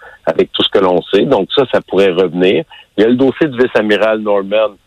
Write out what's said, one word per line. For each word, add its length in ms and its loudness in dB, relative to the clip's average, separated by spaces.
avec 260 0
tout 120 -6
ce 60 -2
que 100 0
l'on 240 0
sait. 200 0
Donc 320 0
ça, 160 2
ça 100 0
pourrait 300 0
revenir. 540 0
Il 60 2
y 20 4
a 40 2
le 60 4
dossier 320 0
du 100 -6
vice-amiral 600 0
Norman 560 -2